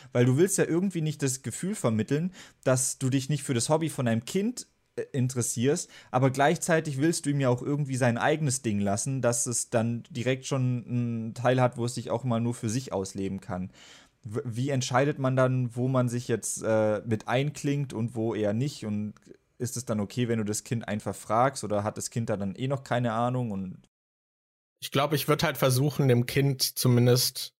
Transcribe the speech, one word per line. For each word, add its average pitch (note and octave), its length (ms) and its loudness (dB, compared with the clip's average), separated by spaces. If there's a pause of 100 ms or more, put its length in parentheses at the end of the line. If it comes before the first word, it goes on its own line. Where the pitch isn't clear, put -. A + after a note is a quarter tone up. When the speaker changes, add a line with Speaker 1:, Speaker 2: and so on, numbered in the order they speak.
(120)
Speaker 1:
Weil B2 140 4
du C3 120 4
willst G3 200 4
ja D#3+ 80 2
irgendwie F3 360 0
nicht D3+ 200 -4
das C3+ 200 -2
Gefühl F3+ 340 -6
vermitteln, C#3 580 0 (300)
dass C3 340 2
du C3+ 120 -2
dich C3+ 200 0
nicht D3 140 -2
für C#3+ 100 -2
das A#2 160 0
Hobby D#3+ 200 2
von B2+ 160 -4
deinem A2+ 200 0
Kind, G#3 420 -2 (300)
äh, B2 60 -4 (100)
interessierst, B2+ 760 0 (220)
aber B2+ 200 4
gleichzeitig D3+ 680 0
willst E3 280 0
du C#3+ 40 0
ihm C#3+ 120 0
ja C3 80 2
auch B2 120 2
irgendwie C#3 360 -2
sein A#2+ 200 2
eigenes C#3+ 440 0
Ding G#2 180 0
lassen, G#2 420 -2
dass A#2+ 240 0
es A#2+ 240 -4
dann A#2 400 0
direkt C3 360 -2
schon B2+ 420 0
einen A#2 460 -2
Teil B2+ 280 2
hat, B2 160 2
wo A#2 80 -2
es A#2+ 100 -4
sich A2+ 160 -6
auch A#2 140 -2
mal A2+ 160 0
nur A#2+ 120 0
für A#2 160 -6
sich C3 240 -4
ausleben F#2+ 480 -4
kann. F#2 300 -8 (520)
W-, G#2+ 220 -6
wie B2 240 -4
entscheidet C#3 500 0
man C3 180 0
dann, B2+ 380 2
wo B2 120 0
man B2+ 220 2
sich A#2+ 180 -4
jetzt, A2 360 -2
äh, G#2+ 420 2
mit A2+ 240 -2
einklingt C#3+ 640 -2
und A2+ 220 -4
wo A2+ 200 0
eher G#2 180 2
nicht? C3 320 -2
Und G#2 280 -4 (440)
ist B2 200 -4
es A#2+ 80 -8
dann G#2+ 160 -2
okay, A#2+ 260 -2
wenn A2+ 120 0
du G#2+ 40 -2
das G#2 220 -4
Kind A#2 220 -4
einfach G#2 280 -4
fragst, B2+ 480 0
oder G#2 220 0
hat G#2+ 120 -4
das - 120 -8
Kind A2+ 200 -4
da G#2+ 80 -2
dann G2 180 -4
eh C3 120 -4
noch C3+ 160 -4
keine A#2+ 300 -2
Ahnung? A#2+ 380 -2
Und F#2+ 360 -8 (920)
Speaker 2:
Ich - 100 -10
glaub, D3 220 2
ich C#3+ 160 0
würd D3 140 2
halt D3+ 140 0
versuchen, C#3 520 4
dem A#2+ 160 6
Kind C#3 360 0 (160)
zumindest B2 840 4